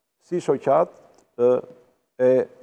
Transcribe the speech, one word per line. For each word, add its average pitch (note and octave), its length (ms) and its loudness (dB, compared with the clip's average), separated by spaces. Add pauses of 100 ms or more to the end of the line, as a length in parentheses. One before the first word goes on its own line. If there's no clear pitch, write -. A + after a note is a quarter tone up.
(260)
si F3 160 -8
shoqat, D3 560 -2 (400)
ë, B2 160 2 (640)
e B2+ 160 2 (300)